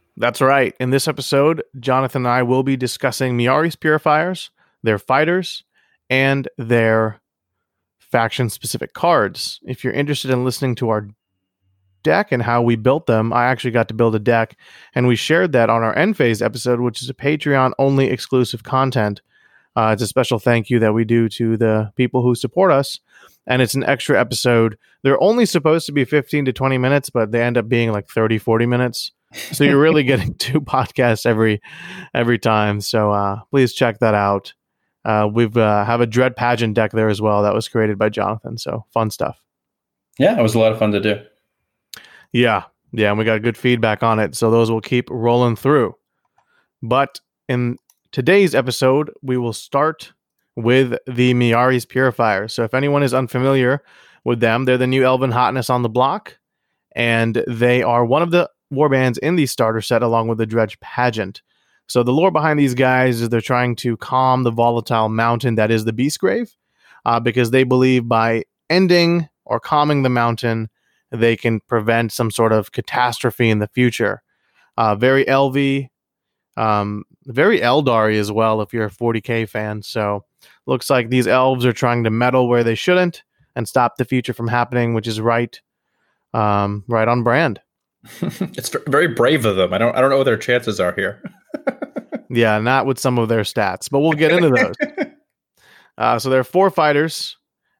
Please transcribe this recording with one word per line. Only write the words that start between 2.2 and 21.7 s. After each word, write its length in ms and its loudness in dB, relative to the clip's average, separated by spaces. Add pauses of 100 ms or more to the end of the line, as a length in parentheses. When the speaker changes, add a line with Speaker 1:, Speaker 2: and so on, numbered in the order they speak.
Speaker 1:
and 40 -2
I 140 2
will 220 0
be 120 0
discussing 640 -4
Miari's 380 0
Purifiers, 760 0 (320)
their 160 0
fighters, 680 -2 (460)
and 480 0
their 640 0 (800)
faction-specific 960 -4
cards. 680 -2
If 220 -12
you're 100 -4
interested 380 -4
in 120 0
listening 300 -2
to 160 -4
our 180 -2 (920)
deck 300 0
and 100 0
how 220 0
we 120 2
built 300 0
them, 260 0
I 140 2
actually 240 -2
got 200 0
to 40 -12
build 220 2
a 40 0
deck, 380 0 (380)
and 100 0
we 100 4
shared 360 0
that 180 4
on 140 2
our 120 0
End 220 0
Phase 240 0
episode, 380 -2
which 240 -4
is 80 -12
a 20 -10
Patreon-only 960 0
exclusive 560 -2
content. 580 -2 (540)
Uh, 180 2
it's 80 -2
a 60 -2
special 320 -2
thank 320 0
you 80 4
that 160 2
we 100 2
do 240 2
to 280 -2
the 380 0